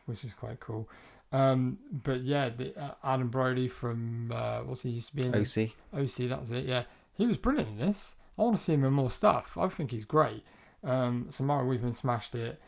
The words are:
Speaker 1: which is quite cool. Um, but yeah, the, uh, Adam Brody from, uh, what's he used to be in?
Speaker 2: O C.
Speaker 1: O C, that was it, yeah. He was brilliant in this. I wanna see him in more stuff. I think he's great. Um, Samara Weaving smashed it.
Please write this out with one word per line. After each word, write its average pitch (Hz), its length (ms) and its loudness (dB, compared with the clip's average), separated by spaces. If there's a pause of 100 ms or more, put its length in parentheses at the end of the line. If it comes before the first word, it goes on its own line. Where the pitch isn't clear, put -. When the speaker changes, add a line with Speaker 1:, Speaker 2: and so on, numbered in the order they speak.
Speaker 1:
which 117 180 -8
is 110 100 -10
quite 113 260 -10
cool. 113 280 -8 (440)
Um, 131 480 4 (120)
but 131 300 -2
yeah, 135 280 0
the, 123 300 -6
uh, 143 140 -8 (100)
Adam 131 260 2
Brody 127 380 2
from, 117 680 -4
uh, 117 260 -2
what's 127 240 -8
he 127 80 -4
used 117 180 -6
to - 60 -12
be 131 80 0
in? 123 120 2
Speaker 2:
O 104 80 4
C. 110 300 0 (200)
Speaker 1:
O 139 120 0
C, 127 220 -2
that 127 140 -2
was 113 100 -8
it, 123 140 -2
yeah. 123 180 0 (300)
He 202 120 0
was 220 120 2
brilliant 240 320 0
in 104 80 -10 (100)
this. - 280 -2 (220)
I 185 60 0
wanna 220 140 4
see - 160 0
him 139 100 6
in 135 100 4
more 135 180 4
stuff. - 460 2
I 175 120 2
think 143 220 -6
he's 107 140 -6
great. 135 380 2 (400)
Um, 123 480 0
Samara 139 340 0
Weaving 120 280 0
smashed 120 420 -2
it. 117 320 -6